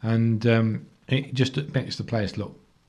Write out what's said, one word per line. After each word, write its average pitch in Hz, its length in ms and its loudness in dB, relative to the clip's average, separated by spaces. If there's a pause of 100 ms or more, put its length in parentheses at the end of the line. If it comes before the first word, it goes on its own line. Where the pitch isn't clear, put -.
And, 113 440 2
um, 113 400 2 (220)
it 135 260 -2
just 127 220 2 (180)
makes - 220 -4
the 107 80 -8
place 107 320 -4
look - 220 -8 (300)